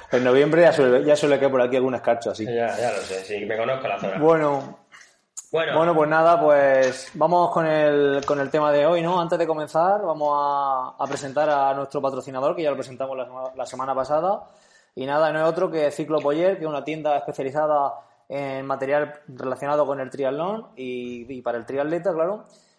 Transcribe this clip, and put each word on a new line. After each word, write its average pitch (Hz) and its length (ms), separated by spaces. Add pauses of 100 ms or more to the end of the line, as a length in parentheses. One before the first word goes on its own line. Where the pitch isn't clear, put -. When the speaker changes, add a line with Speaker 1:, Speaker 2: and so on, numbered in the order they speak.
(120)
Speaker 1:
No, 127 60
en 123 60
noviembre 147 380
ya 160 100
suele, 131 320
ya 147 100
suele 147 240
caer 135 140
por 127 100
aquí 123 140
algún 127 180
escarcho, 117 380
así. 110 120
Speaker 2:
Ya, 117 320
ya 117 140
lo 104 80
sé, 95 220
sí, 101 260
me 110 100
conozco 123 300
la 101 100
zona. 98 220
Speaker 1:
Bueno. 147 600 (720)
Speaker 2:
Bueno. 156 240
Speaker 1:
Bueno, 165 180
pues 151 160
nada, 165 300
pues 135 720
vamos 170 380
con 170 120
el, 147 640
con 143 140
el 135 100
tema 151 220
de 147 140
hoy, 170 160
¿no? 175 180
Antes 170 180
de 165 80
comenzar, 160 560
vamos 151 320
a, 139 640
a 139 80
presentar 143 420
a 139 260
nuestro 139 280
patrocinador, 135 540
que 170 80
ya 147 60
lo 135 60
presentamos 131 400
la 127 80
sema-, 131 300
la 127 120
semana 131 280
pasada. 151 540 (480)
Y 131 100
nada, 151 260
no 156 100
es 160 60
otro 170 220
que 151 220
Ciclo 151 260
Poller, 160 400
que 160 60
es 156 40
una 143 140
tienda 151 340
especializada 143 800 (340)
en 135 380
material 139 640
relacionado 135 580
con 135 140
el 131 100
triatlón 147 640
y, 123 580
y 127 80
para 120 160
el 117 80
triatleta, 156 480
claro. 180 340 (320)